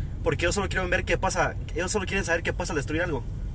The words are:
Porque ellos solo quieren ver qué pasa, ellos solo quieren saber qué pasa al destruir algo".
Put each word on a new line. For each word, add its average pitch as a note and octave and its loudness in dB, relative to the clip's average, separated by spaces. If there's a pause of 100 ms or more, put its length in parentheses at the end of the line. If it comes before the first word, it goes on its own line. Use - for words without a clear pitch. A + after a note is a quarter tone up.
(240)
Porque D#3+ 2
ellos F3+ 4
solo G3 2
quieren F#3 0
ver F3 2
qué E3+ 2
pasa, F3+ 2 (220)
ellos F3+ 0
solo G3 2
quieren G3 0
saber E3+ 2
qué F3 -2
pasa F3+ -2
al D#3+ 2
destruir D3+ 0
algo". C#3+ -2 (320)